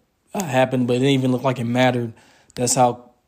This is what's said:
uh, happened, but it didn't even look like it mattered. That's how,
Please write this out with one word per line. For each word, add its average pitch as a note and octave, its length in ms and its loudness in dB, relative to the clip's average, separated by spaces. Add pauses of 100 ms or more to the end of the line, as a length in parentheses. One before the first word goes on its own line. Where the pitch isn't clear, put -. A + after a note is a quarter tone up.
(340)
uh, G3+ 100 -4
happened, C3 440 0
but B2 80 0
it B2 40 0
didn't C#3 140 2
even C3 180 0
look B2+ 120 -2
like C3 160 -2
it A#2 60 -4
mattered. A#2+ 460 0 (440)
That's B2 180 -2
how, - 380 0 (160)